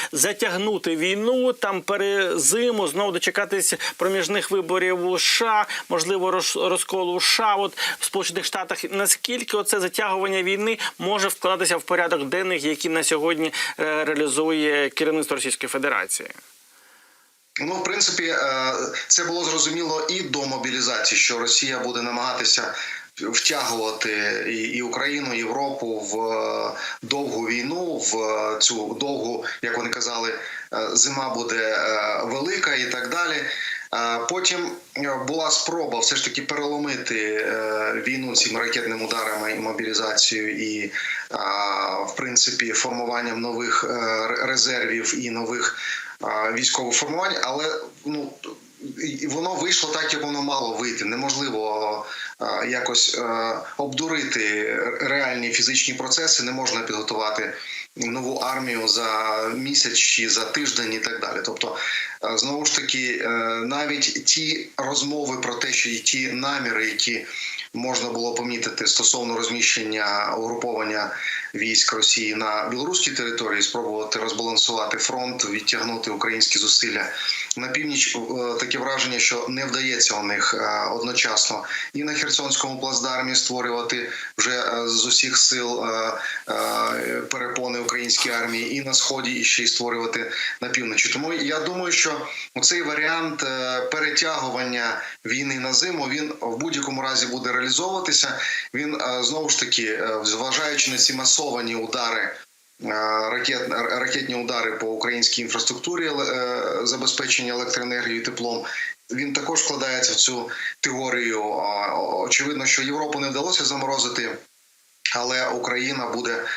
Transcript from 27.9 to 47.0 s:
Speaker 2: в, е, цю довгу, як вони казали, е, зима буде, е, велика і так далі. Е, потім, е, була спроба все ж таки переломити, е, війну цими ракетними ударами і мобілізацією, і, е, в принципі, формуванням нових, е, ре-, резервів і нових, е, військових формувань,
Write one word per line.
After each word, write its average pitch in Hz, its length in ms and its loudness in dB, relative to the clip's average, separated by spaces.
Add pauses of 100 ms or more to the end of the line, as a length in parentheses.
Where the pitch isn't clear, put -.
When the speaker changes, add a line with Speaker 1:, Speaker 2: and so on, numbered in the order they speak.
Speaker 2:
в, - 200 0
е, 107 420 0
цю 107 400 0
довгу, 120 460 -2 (160)
як 117 160 -2
вони 117 120 -2
казали, 117 440 -2 (400)
е, 110 200 -2
зима 135 360 4
буде, 117 260 -2
е, 107 680 2
велика 143 520 0
і 127 100 2
так 127 240 -2
далі. 165 340 0 (520)
Е, 117 240 0 (100)
потім, 180 420 0 (260)
е, 139 180 -2 (120)
була 156 240 0
спроба 160 480 0
все - 160 4
ж - 80 0
таки 123 180 -2
переломити, 131 1080 -2
е, 110 600 0
війну 131 280 -2
цими 113 240 2
ракетними 113 460 -2
ударами 110 460 -2
і 107 80 -4
мобілізацією, 110 960 0
і, 107 280 -4
е, 104 60 -8 (1160)
в - 80 -8
принципі, 120 560 2
формуванням 120 720 0
нових, 117 420 2
е, 113 40 -2 (400)
ре-, 120 180 0
резервів 123 800 0
і 120 40 -4
нових, 117 480 -2 (460)
е, 110 300 0
військових 123 420 0
формувань, 180 480 0